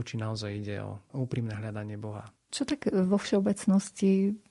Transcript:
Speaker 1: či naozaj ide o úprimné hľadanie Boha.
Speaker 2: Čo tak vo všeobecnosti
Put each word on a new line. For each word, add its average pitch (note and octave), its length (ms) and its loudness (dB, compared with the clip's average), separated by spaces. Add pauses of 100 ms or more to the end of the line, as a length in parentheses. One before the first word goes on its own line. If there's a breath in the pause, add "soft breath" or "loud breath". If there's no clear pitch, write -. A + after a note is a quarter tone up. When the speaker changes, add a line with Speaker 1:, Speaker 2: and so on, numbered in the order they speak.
Speaker 1:
či - 100 -8
naozaj G#2+ 460 -4
ide G2+ 180 -4
o G#2 220 -8 (160)
úprimné B2 400 -2
hľadanie G#2+ 400 -6
Boha. G#2 260 -8 (300)
Speaker 2:
Čo - 100 -4
tak - 240 -2
vo F#3+ 300 4
všeobecnosti G3 1200 4 (140)